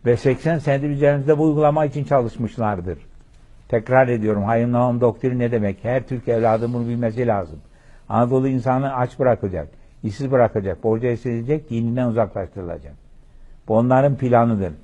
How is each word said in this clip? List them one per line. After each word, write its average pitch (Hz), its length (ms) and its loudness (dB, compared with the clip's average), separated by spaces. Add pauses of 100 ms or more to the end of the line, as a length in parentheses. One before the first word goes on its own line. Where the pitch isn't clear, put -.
Ve 120 100 4
seksen 147 420 0
senedir 143 320 -2
üzerimizde 143 480 2
bu 156 60 2
uygulama 151 400 2
için 143 200 -4
çalışmışlardır. 107 920 -2 (720)
Tekrar 123 400 2
ediyorum, 107 340 0
Hayım 117 300 0
Nahum 120 280 2
doktrini 123 380 0
ne 120 140 0
demek? 104 300 -2
Her 123 240 -2
Türk 120 220 -6
evladının 117 460 2
bunu 120 140 -4
bilmesi 120 380 -2
lazım. 92 320 -2 (500)
Anadolu 123 400 2
insanı 131 460 -2
aç 123 240 -4
bırakacak, 98 500 0 (340)
işsiz 127 280 -6
bırakacak, 107 540 0
borca 113 240 0
esilecek, 120 600 -4
dininden 117 380 -2
uzaklaştırılacak. 90 840 -4 (760)
Bu 110 80 2
onların 127 400 4
planıdır. 117 560 2 (120)